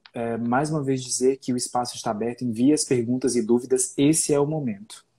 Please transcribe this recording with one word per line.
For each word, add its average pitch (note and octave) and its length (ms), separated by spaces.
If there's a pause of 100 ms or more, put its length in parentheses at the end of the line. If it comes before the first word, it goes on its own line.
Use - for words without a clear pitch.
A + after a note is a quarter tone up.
(140)
é, A#2 220
mais A#2+ 340
uma D#3 140
vez C3+ 180
dizer B2+ 360
que - 160
o B2 40
espaço B2 380
está - 160
aberto, A2+ 320
envie B2 300
as D3 100
perguntas B2 540
e A#2+ 40
dúvidas, B2 560
esse D3+ 360
é C#3+ 60
o C#3+ 60
momento. B2+ 600 (140)